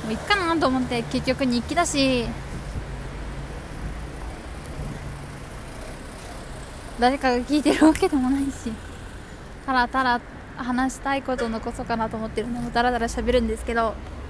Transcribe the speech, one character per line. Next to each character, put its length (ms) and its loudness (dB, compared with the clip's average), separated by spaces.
も 60 -4
う 40 0
い 20 0
っ 40 -4
か 160 2
な 220 2
と 100 4
思 120 4
っ 40 2
て、 200 0
結 220 -2
局 200 2
日 200 2
記 100 -2
だ 100 4
し、 400 4
誰 200 6
か 120 4
が 60 4
聞 200 2
い 40 4
て 140 6
る 100 8
わ 80 10
け 160 4
で 60 2
も 140 4
な 100 4
い 60 2
し、 260 -4
た 60 0
ら 140 6
た 160 2
ら 160 4
話 360 0
し 60 -10
た 160 0
い 60 0
こ 160 -2
と 100 0
の 120 -2
こ 120 -4
そ 120 -6
か 120 0
な 140 0
と 80 -4
思 80 -2
っ 60 -4
て 100 -2
る 60 -2
ん 80 -2
で、 40 -2
も 100 -2
う 20 -6
ダ 100 4
ラ 80 6
ダ 80 2
ラ 100 2
喋 260 0
る 80 6
ん 60 2
で 80 0
す 80 -8
け 120 -2
ど、 180 2